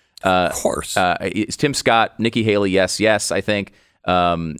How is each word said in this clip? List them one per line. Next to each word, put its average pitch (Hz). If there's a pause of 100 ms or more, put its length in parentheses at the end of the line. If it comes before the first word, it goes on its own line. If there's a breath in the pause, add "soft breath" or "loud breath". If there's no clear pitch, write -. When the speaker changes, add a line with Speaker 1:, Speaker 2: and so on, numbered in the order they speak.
(220)
Speaker 1:
Uh, 92
Speaker 2:
Of -
course. -
Speaker 1:
uh, 90
it's 98
Tim 143
Scott, 113
Nikki 113
Haley, 101
yes, 92
yes, 104
I 92
think. 101 (340 soft breath)
Um, 87